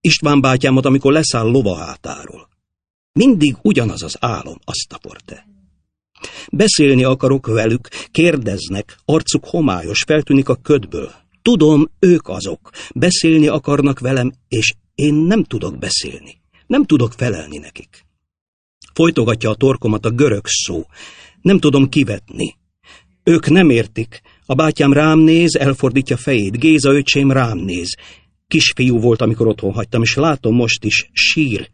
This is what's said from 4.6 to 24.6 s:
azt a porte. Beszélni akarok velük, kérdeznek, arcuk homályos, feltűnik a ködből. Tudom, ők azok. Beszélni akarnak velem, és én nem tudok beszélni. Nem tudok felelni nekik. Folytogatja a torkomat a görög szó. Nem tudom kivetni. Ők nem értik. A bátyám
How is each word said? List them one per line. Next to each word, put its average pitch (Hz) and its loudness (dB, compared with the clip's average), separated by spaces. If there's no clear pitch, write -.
azt - -10
a - -18
porte. - -20
Beszélni 143 2
akarok 131 0
velük, 113 -2
kérdeznek, 107 -2
arcuk 151 -2
homályos, 101 -4
feltűnik 143 0
a 123 0
ködből. 95 -2
Tudom, 156 4
ők 180 2
azok. 92 -12
Beszélni 160 2
akarnak 143 -2
velem, 127 -2
és 113 -2
én 147 0
nem 170 2
tudok 80 -8
beszélni. - -10
Nem 269 2
tudok 120 2
felelni 80 -6
nekik. - -20
Folytogatja 117 0
a 107 -2
torkomat 110 -2
a 110 0
görög 120 0
szó. - -6
Nem 190 4
tudom 139 2
kivetni. - -4
Ők 165 2
nem 170 6
értik. 113 -2
A 131 -2
bátyám 147 2